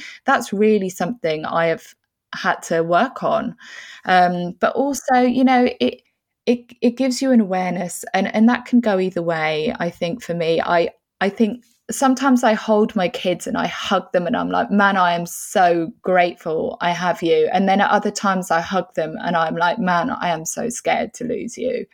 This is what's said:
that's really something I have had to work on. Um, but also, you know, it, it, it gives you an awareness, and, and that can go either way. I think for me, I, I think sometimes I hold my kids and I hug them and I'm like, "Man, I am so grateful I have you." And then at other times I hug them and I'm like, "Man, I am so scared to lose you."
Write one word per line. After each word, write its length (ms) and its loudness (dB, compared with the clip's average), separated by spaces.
that's 260 0
really 380 2
something 560 -4
I 220 0
have 260 -6
had 300 -2
to 180 0
work 400 0
on. 340 -4
Um, 560 2
but 140 0
also, 460 0
you 240 2
know, 260 4
it, 220 -2
it, 380 -2
it 160 0
gives 240 -2
you 100 2
an 80 6
awareness, 720 -4
and, 220 0
and 160 6
that 160 -2
can 140 4
go 180 2
either 240 -2
way. 560 -2
I 100 -2
think 340 -6
for 120 -6
me, 260 0
I, 300 2
I 80 0
think 340 -2
sometimes 540 2
I 100 4
hold 440 0
my 120 0
kids 380 -4
and 100 -4
I 120 -2
hug 420 -2
them 160 0
and 100 -2
I'm 140 -2
like, 220 0
"Man, 240 4
I 180 2
am 100 -4
so 680 0
grateful 800 0
I 100 0
have 320 -2
you." 300 4
And 160 2
then 120 4
at 100 4
other 200 2
times 400 -2
I 100 2
hug 340 -4
them 280 -4
and 140 -2
I'm 200 0
like, 220 0
"Man, 320 0
I 180 -4
am 160 -4
so 240 -6
scared 460 -4
to 100 -10
lose 320 -6
you." 380 -6